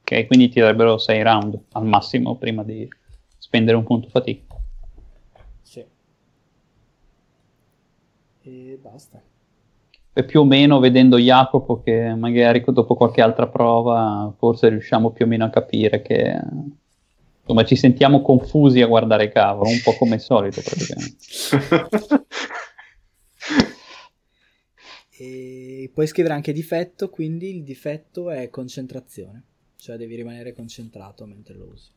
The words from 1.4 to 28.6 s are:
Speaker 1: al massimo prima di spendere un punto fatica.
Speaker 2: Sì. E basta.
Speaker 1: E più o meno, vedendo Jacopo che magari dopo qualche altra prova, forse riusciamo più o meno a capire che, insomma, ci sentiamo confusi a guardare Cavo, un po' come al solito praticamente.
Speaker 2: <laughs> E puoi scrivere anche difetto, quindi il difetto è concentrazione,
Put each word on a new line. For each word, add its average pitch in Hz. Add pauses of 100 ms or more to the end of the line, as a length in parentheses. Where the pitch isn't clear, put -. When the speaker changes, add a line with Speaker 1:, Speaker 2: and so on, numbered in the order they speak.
Speaker 1:
al 110
massimo 117
prima 110
di 110 (500)
spendere 113
un 113
punto 113
fatica. - (1040)
Speaker 2:
Sì. - (2500)
E 131
basta. - (920)
Speaker 1:
E 127
più 156
o 147
meno, 139
vedendo 127
Jacopo 123
che 113
magari 120
dopo 120
qualche 117
altra 113
prova, 117
forse 117
riusciamo 113
più 117
o 113
meno 113
a 113
capire 107
che, - (1000)
insomma, 113
ci 127
sentiamo 135
confusi 135
a 117
guardare 110
Cavo, 101
un 117
po' 113
come 113
al 107
solito 101
praticamente. - (1120)
Speaker 2:
<laughs> - (3000)
E 131
puoi 156
scrivere 165
anche 147
difetto, 170
quindi 170
il 170
difetto 151
è 127
concentrazione, 127 (320)